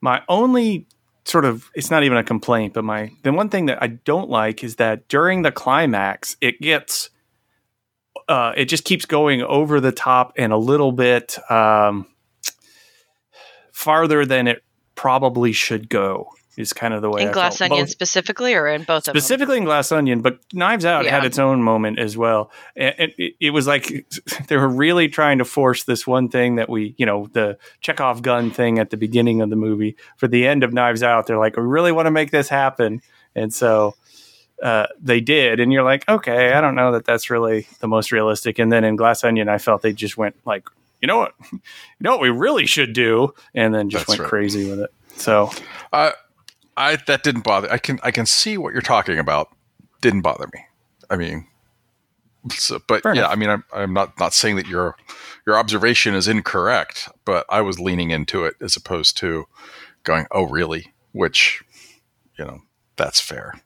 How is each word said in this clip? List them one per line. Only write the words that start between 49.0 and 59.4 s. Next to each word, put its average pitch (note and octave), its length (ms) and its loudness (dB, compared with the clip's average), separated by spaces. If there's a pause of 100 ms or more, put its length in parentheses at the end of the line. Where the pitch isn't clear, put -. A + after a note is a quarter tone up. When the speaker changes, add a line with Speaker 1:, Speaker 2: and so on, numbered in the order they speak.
Speaker 3:
about. D2+ 300 -2 (520)
Didn't F#2+ 220 2
bother D#2+ 320 -2
me. - 100 -20 (460)
I G2 60 -2
mean, D#2+ 300 -8 (1040)
so, - 380 -4
but G#2+ 140 2
Speaker 1:
Fair G#3+ 120 0
Speaker 3:
yeah, B2+ 60 2
Speaker 1:
enough. F#2 120 2
Speaker 3:
I - 40 0
mean, G#2+ 140 -2
I'm, G#2 140 -2 (100)
I'm G2 180 -6
not, G2 260 -2
not E2+ 140 -2
saying G#2+ 240 0
that F#2 100 -4
your, F2+ 300 -4 (500)
your G#2+ 120 4
observation A2 560 2
is F#2+ 140 0
incorrect, G#2+ 840 -2 (160)
but F2+ 240 0
I G#2 100 2
was G2 180 -2
leaning F2 320 -2
into E2 360 -4
it D#2+ 160 -6
as - 120 -4
opposed - 440 -4
to D#2+ 260 -4 (580)